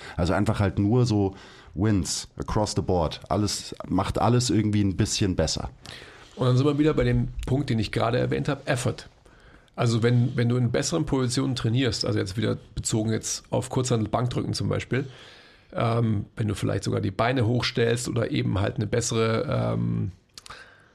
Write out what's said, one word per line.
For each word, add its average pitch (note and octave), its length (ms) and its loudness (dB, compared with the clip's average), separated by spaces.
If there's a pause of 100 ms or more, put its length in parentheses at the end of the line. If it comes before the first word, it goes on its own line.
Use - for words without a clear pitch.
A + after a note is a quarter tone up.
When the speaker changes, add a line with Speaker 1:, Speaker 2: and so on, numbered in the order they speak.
(160)
Speaker 1:
Also F2 180 2
einfach G#2 260 2
halt G2 180 2
nur A2+ 280 4
so G2+ 280 2 (400)
Wins G2 600 0
across - 380 -2
the - 80 0
board. F2 380 0 (100)
Alles, - 440 -2 (140)
macht F2+ 320 -2
alles B2 300 4
irgendwie G#2+ 320 2
ein F#2+ 140 0
bisschen G2 380 0
besser. - 360 -2 (640)
Speaker 2:
Und C3 100 -2
dann B2 120 4
sind C3+ 80 4
wir D3 120 2
wieder D3+ 160 4
bei C3+ 100 2
dem A#2+ 240 2 (180)
Punkt, C3 240 0
den A2+ 80 2
ich G#2 140 -2
gerade A2+ 260 0
erwähnt C3 300 0
hab, C#3+ 200 -4
Effort. - 400 -2 (680)
Also A#2 260 2
wenn, A#2+ 340 4
wenn A#2+ 140 2
du B2 80 0
in A#2+ 120 2
besseren D3+ 360 0
Positionen C3 500 0
trainierst, A#2+ 480 0
also G#2 140 0
jetzt G2+ 180 -4
wieder A2 220 0 (160)
bezogen A2 360 0
jetzt - 380 -4
auf - 220 -2
Kurzhantel A#2+ 400 0
Bankdrücken B2 420 -2
zum G#2 160 -2
Beispiel, G2+ 400 -2 (640)
ähm, A2+ 520 0 (100)
wenn G#2+ 120 -2
du G#2 60 -2
vielleicht G#2 300 -2
sogar A2 160 -2
die G#2 100 -2
Beine A#2 360 0
hochstellst A#2+ 600 0
oder A#2 240 -2
eben A#2+ 300 0
halt G#2+ 160 -2
eine A2 100 0
bessere, A2+ 600 0
ähm, A#2 640 -2 (840)